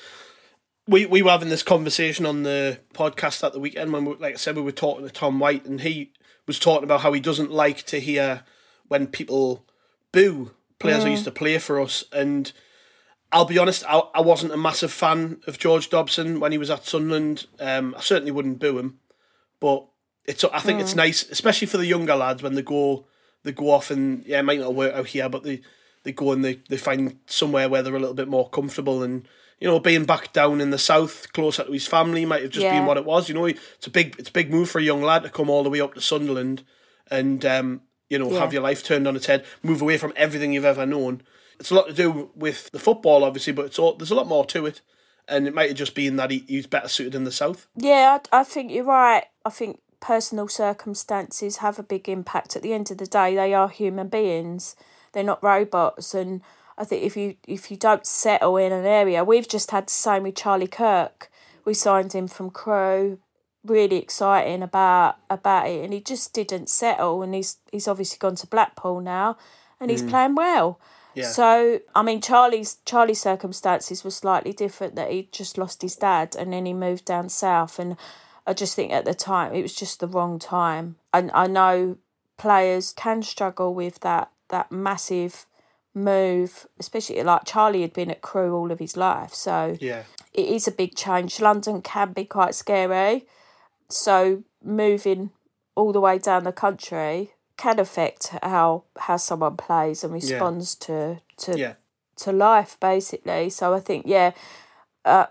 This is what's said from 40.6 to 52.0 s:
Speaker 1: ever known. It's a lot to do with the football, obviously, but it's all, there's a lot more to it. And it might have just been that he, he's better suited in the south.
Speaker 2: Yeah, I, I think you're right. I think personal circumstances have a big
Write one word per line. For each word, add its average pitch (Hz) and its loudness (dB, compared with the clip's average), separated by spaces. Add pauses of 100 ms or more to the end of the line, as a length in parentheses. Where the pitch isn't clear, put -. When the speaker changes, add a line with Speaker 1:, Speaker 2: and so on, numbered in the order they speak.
Speaker 1:
ever 139 2
known. 131 -4 (360)
It's - -8
a 180 2
lot 190 6
to 156 -10
do 160 -2
with 151 -6
the 147 -12
football, 156 6
obviously, 135 0
but 143 -4
it's - -10
all, 165 4
there's 160 -8
a 214 0
lot 254 2
more 147 2
to 160 -6
it. 151 -10 (480)
And 139 0
it 143 -4
might 156 2
have 139 -6
just 139 -6
been 139 -2
that 131 -2
he, 131 -4
he's 135 -6
better 135 -4
suited 127 -6
in 131 -4
the 127 -6
south. 156 -4 (100)
Speaker 2:
Yeah, 269 6 (140)
I, 285 8
I - 4
think 254 -8
you're 247 -2
right. 254 6 (200)
I 220 -4
think 220 -10 (200)
personal 220 -2
circumstances 202 -6
have 208 -2
a 208 -10
big 196 -8